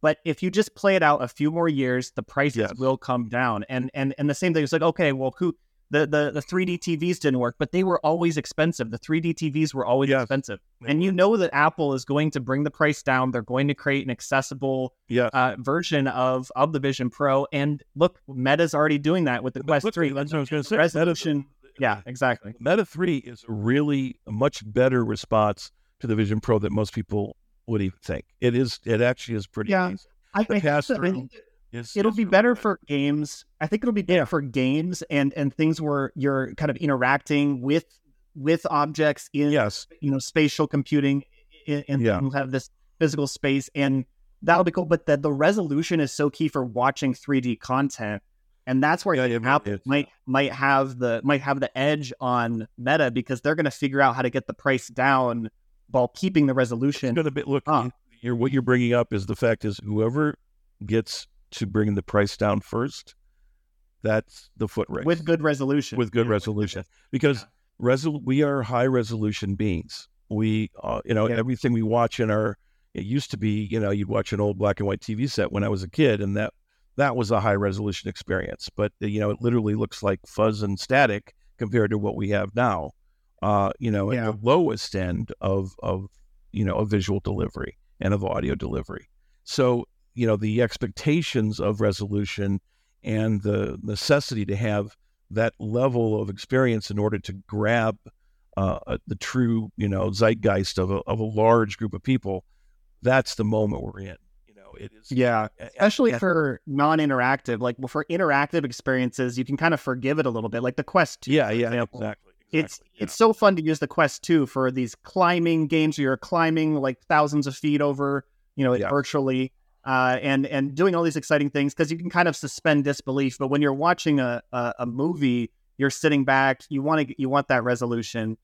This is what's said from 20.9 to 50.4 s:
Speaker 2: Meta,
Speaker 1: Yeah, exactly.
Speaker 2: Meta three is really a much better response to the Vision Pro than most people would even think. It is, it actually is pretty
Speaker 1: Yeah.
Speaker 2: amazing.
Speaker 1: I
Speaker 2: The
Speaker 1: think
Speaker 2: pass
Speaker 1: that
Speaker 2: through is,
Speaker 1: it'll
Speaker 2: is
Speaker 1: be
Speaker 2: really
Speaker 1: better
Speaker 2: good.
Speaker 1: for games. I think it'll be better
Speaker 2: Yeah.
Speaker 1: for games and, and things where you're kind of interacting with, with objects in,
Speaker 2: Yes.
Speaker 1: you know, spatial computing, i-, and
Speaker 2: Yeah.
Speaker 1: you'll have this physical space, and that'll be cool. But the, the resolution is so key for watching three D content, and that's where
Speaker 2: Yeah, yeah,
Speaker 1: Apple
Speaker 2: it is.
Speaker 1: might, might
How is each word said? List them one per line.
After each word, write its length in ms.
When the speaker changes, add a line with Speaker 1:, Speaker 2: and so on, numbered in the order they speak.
Speaker 2:
Meta, 160
Speaker 1:
Yeah, 260
exactly. 540
Speaker 2:
Meta 260
three 340
is 280
really 800
a 60
much 340
better 380
response 680
to 80
the 80
Vision 240
Pro 180
than 160
most 200
people 420
would 120
even 220
think. 220
It 160
is, 280
it 160
actually 360
is 100
pretty 240
Speaker 1:
Yeah. 160
Speaker 2:
amazing. 240
Speaker 1:
I 80
Speaker 2:
The 40
Speaker 1:
think 180
Speaker 2:
pass 240
Speaker 1:
that 80
Speaker 2:
through 320
is, 240
Speaker 1:
it'll 140
Speaker 2:
is 60
Speaker 1:
be 60
Speaker 2:
really 80
Speaker 1:
better 240
Speaker 2:
good. 60
Speaker 1:
for 260
games. 580
I 60
think 160
it'll 100
be 100
better 180
Speaker 2:
Yeah. 40
Speaker 1:
for 160
games 720
and, 240
and 180
things 280
where 340
you're 400
kind 160
of 60
interacting 840
with, 240
with 340
objects 600
in, 180
Speaker 2:
Yes. 380
Speaker 1:
you 120
know, 80
spatial 480
computing, 560
i-, 200
and 120
Speaker 2:
Yeah. 200
Speaker 1:
you'll 100
have 220
this 180
physical 260
space, 480
and 300
that'll 220
be 60
cool. 160
But 200
the, 100
the 160
resolution 640
is 140
so 180
key 160
for 180
watching 500
three 260
D 160
content, 640
and 160
that's 220
where 120
Speaker 2:
Yeah, 80
yeah, 180
Speaker 1:
Apple 300
Speaker 2:
it 80
is. 60
Speaker 1:
might, 220
might 280